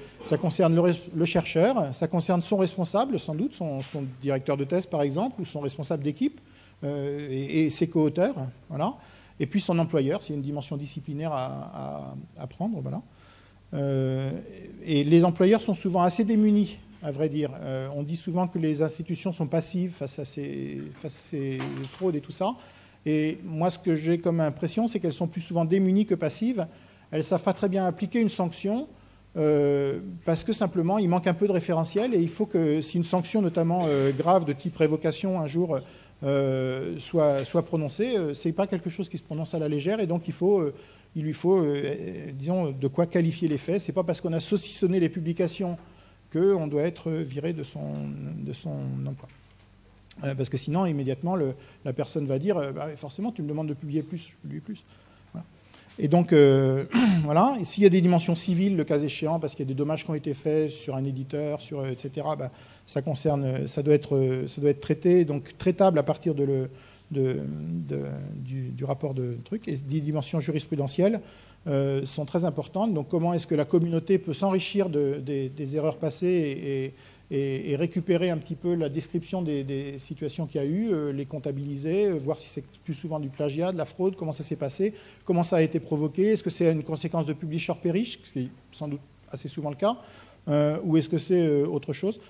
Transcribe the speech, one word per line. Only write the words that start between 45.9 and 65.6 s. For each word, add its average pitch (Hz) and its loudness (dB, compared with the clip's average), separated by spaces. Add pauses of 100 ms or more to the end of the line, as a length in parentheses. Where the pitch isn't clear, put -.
qu'on 190 4
doit 147 0
être 170 -2
viré 156 -4
de 156 -8
son, 147 -8 (500)
de 143 -6
son 143 -8 (260)
emploi. 139 -10 (920)
Euh, 139 -2
parce 131 -2
que 135 -4
sinon, 160 0
immédiatement, 143 -2
le, 135 0 (280)
la 139 -4
personne 143 -4
va 135 0
dire, 185 0
euh, 143 -2
bah, 151 -6
forcément, 196 -8
tu 180 -8
me 147 -4
demandes 151 -4
de 147 -4
publier 147 -4
plus, 165 -10
je - -20
publie 147 -10
plus. 208 -12 (520)
Voilà. 170 -12 (540)
Et 165 2
donc, 170 4
euh, 135 8 (180)
<clears throat> 185 6
voilà. 190 4
Et 185 -4
s'il - 2
y - 12
a 190 10
des 180 6
dimensions 175 6
civiles, 185 2
le 151 2
cas 151 2
échéant, 151 0
parce 156 -4
qu'il 139 -4
y - -2
a 135 -2
des 131 -4
dommages 151 -2
qui - -6
ont 156 -2
été 143 -4
faits 156 0
sur 139 -8
un 135 -2
éditeur, 147 -4
sur, 143 -8
euh, 131 -4
et 120 -6
cetera, 147 -6
bah, 131 -6 (380)
ça 143 -2
concerne, 139 0
ça 143 -4
doit 151 6
être, 135 2
ça 143 -10
doit 147 4
être 143 2
traité, 175 4
donc 143 -4
traitable 180 4